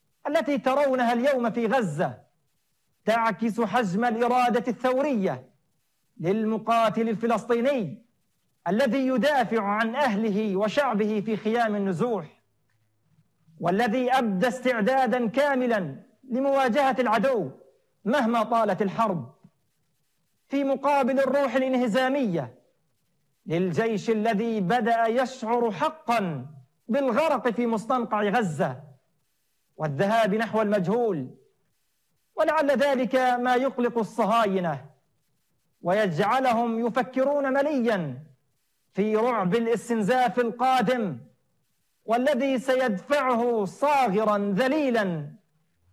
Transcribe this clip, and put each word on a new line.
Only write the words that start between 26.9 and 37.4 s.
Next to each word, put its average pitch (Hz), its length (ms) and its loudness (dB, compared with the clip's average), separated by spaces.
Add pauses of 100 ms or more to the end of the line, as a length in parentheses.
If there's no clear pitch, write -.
في 240 160 -2
مستنقع 226 580 -2
غزة 175 600 -2 (920)
والذهاب 196 580 0
نحو 220 260 -2
المجهول. 202 720 0 (1000)
ولعل 311 360 2
ذلك 262 440 2
ما 247 400 2
يقلق 247 420 0
الصهاينة 196 880 0 (960)
ويجعلهم 226 1080 0
يفكرون 262 640 0